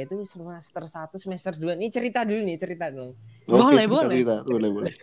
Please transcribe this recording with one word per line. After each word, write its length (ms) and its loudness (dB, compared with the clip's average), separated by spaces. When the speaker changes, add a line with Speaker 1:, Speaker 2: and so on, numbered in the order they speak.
Speaker 1:
itu 120 -10
semester 560 -14
satu, 320 -14
semester 400 -8
dua. 240 -4
Ini 80 -4
cerita 400 -2
dulu 160 0
nih, 160 -4
cerita 320 -6
dulu. 240 -14
Speaker 2:
Oke, 80 4
Speaker 3:
Boleh, 320 8
Speaker 2:
cerita, 80 2
Speaker 3:
boleh. 160 2
Speaker 2:
cerita. 320 4
Boleh, 320 2
boleh. 160 -4